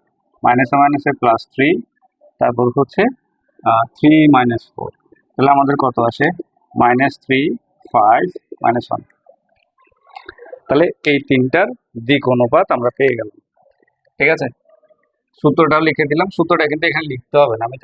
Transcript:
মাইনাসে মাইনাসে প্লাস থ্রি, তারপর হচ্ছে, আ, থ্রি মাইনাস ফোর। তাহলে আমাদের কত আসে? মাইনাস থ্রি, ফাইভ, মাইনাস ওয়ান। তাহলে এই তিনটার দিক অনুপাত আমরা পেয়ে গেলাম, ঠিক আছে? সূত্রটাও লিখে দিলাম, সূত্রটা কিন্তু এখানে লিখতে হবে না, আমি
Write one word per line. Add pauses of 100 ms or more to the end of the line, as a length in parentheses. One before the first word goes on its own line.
(440)
মাইনাসে
মাইনাসে
প্লাস
থ্রি, (720)
তারপর (100)
হচ্ছে, (640)
আ, (120)
থ্রি
মাইনাস
ফোর। (300)
তাহলে
আমাদের
কত (120)
আসে? (540)
মাইনাস (100)
থ্রি, (540)
ফাইভ, (380)
মাইনাস
ওয়ান। (1700)
তাহলে (260)
এই (120)
তিনটার (420)
দিক (100)
অনুপাত
আমরা
পেয়ে
গেলাম, (800)
ঠিক
আছে? (920)
সূত্রটাও
লিখে
দিলাম, (100)
সূত্রটা
কিন্তু
এখানে
লিখতে
হবে
না,
আমি